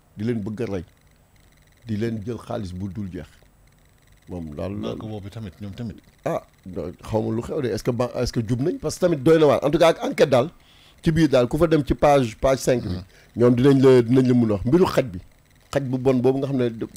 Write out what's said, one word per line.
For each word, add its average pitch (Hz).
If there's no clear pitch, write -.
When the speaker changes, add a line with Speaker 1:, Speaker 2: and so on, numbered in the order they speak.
Speaker 1:
di 104
leen 117
bëgg 104
a 110
rey, 90
di 110
leen 113
jël 113
xaalis 110
bu 95
dul 95
jeex. 85
Moom 82
daal 90
Speaker 2:
Banque 110
Speaker 1:
loolu. 110
Speaker 2:
boobu 98
tamit, 104
ñoom 101
tamit. 117
Speaker 1:
Ah, 160
do-, 87
xaw 107
ma 113
lu 120
xew 156
de, 123
est-ce 107
que 135
ban-, 120
est-ce 120
que 123
jub 117
nañ? 254
Parce 151
que -
tamit 175
doy 160
na 156
waar. 123
En 147
tout 156
cas, 165
ak 165
enquête 175
daal, 156
ci 165
biir 156
daal, 123
ku 147
fa 170
dem 156
ci 156
page, 143
page 135
cinq 123
bi, 104
Speaker 2:
Hmm. 92
Speaker 1:
ñoom 123
dinañ 131
la, 131
dinañ 123
la 127
mun 117
a -
wax. 95
Mbiru 175
xaj -
bi, 90
xaj 143
bu 131
bon 131
boobu 131
nga 135
xam 139
ne 123
daf, 113